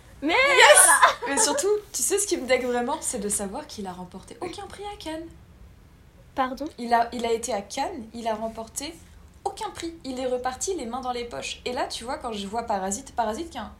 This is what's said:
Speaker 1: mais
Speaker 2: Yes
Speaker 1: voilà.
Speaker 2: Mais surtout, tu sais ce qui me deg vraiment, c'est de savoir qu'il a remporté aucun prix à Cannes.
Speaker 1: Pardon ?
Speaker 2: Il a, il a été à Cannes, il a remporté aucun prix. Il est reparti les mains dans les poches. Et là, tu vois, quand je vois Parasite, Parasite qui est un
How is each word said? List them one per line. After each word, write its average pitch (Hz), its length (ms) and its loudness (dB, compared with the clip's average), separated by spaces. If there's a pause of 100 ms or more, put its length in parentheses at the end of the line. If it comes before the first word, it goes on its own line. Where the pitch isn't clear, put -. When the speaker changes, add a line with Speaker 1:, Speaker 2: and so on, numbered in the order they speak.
(220)
Speaker 1:
mais 277 120 -2
Speaker 2:
Yes 440 40 4 (380)
Speaker 1:
voilà. - 600 6
Speaker 2:
Mais 440 60 2
surtout, 440 260 2 (240)
tu - 120 -4
sais 403 160 2
ce - 80 -2
qui 339 100 0
me 254 100 -4
deg 254 160 4
vraiment, 247 380 0
c'est - 180 -4
de 202 80 -4
savoir 208 380 -4
qu'il 196 220 -10
a 180 40 -8
remporté 180 480 -14
aucun 381 280 -10
prix 381 160 -14
à 415 140 -10
Cannes. 320 280 -8 (1120)
Speaker 1:
Pardon ? 262 300 -2 (120)
Speaker 2:
Il 233 160 -2
a, 233 180 4
il 233 140 -6
a 233 80 2
été 226 200 -2
à 202 80 -2
Cannes, 269 520 -6
il 233 140 -6
a 220 80 0
remporté 226 580 -8 (500)
aucun 403 280 -4
prix. 330 220 -8 (120)
Il 254 140 -6
est 262 80 -2
reparti 254 480 -2
les 269 100 -6
mains 240 160 -6
dans 247 100 -4
les 240 140 -4
poches. - 400 -8
Et 247 80 -4
là, 311 140 -2
tu - 160 -8
vois, 269 140 -6
quand 247 140 -8
je 202 160 -6
vois 226 160 -4
Parasite, 202 520 -4
Parasite 226 340 -2
qui - 80 -12
est 226 40 -8
un 208 180 -12